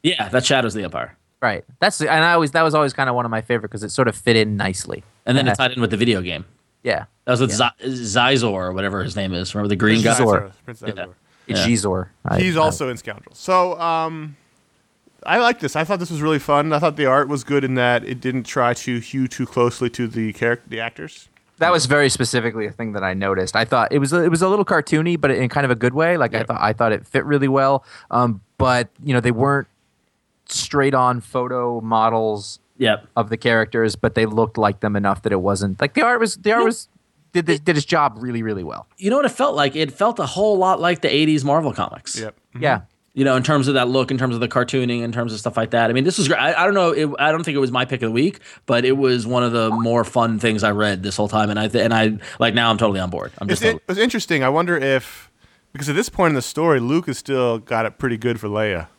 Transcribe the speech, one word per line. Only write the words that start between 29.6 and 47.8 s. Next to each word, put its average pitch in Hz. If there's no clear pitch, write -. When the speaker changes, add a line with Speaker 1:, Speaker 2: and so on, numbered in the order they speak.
Speaker 2:
straight 139
on 123
photo 123
models 110
Speaker 1:
Yep. 113
Speaker 2:
of 113
the 113
characters, 113
but 110
they 113
looked 110
like 104
them 104
enough 101
that 98
it 95
wasn't, 95
like, 143
the -
art 240
was, 226
the 208
art 233
Speaker 1:
No. -
Speaker 2:
was, -
did 175
the, 170
Speaker 1:
It 151
Speaker 2:
did 170
its 147
job 143
really, 117
really 104
well. 73
Speaker 1:
You 190
know 247
what 285
it -
felt 277
like? 143
It 151
felt 226
a 165
whole 202
lot 185
like 170
the -
eighties 151
Marvel 147
comics. -
Speaker 3:
Yep. 110
Mm-hmm. 123
Speaker 2:
Yeah. 131
Speaker 1:
You 135
know, 135
in 127
terms 143
of 139
that 123
look, 131
in 135
terms 123
of 113
the 123
cartooning, 123
in 117
terms 117
of 107
stuff 113
like 113
that. 117
I -
mean, 131
this 180
was 160
great. -
I, 156
I -
don't 202
know. 180
It, 151
I 151
don't 160
think 156
it 143
was 127
my 123